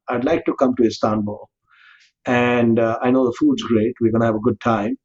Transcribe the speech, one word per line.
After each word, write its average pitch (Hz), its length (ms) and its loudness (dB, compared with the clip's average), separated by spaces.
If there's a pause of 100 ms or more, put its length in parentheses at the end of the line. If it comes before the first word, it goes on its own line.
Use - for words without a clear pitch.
I'd - 160 -4
like 170 220 -2
to - 80 -2
come 127 220 0
to 120 80 2
Istanbul. 107 640 -2 (760)
And, 120 520 2
uh, 113 240 0
I 123 80 2
know 131 140 2
the 117 140 -2
food's 135 240 2
great. 113 380 0
We're 113 120 2
gonna 113 140 2
have 110 80 0
a 107 60 -4
good 107 200 -2
time. 117 440 -2